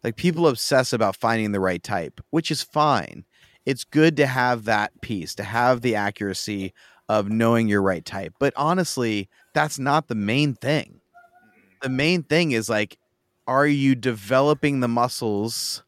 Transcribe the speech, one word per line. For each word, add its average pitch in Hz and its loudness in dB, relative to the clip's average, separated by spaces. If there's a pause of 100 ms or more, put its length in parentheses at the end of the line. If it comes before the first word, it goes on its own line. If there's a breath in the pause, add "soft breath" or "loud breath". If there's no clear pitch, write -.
Like, 120 -4
people 170 2
obsess 131 2
about 107 0
finding 113 0
the 98 0
right 92 0
type, 87 -6 (100)
which 160 -2
is 147 -4
fine. 127 -2 (420 soft breath)
It's 131 -4
good 156 4
to 143 4
have 123 0
that 107 -2
piece, 95 -8
to 104 -10
have 120 2
the 117 0
accuracy 101 -4 (360 soft breath)
of 107 2
knowing 113 2
your 101 2
right 92 -2
type. 95 -10
But 139 0
honestly, 131 -2 (260 soft breath)
that's 151 -2
not 143 0
the 117 -4
main 120 0
thing. - -4 (800)
The 135 -4
main 151 0
thing 156 2
is, 113 -2
like, 107 -2 (480)
are 135 2
you 139 4
developing 131 0
the 123 0
muscles 117 -4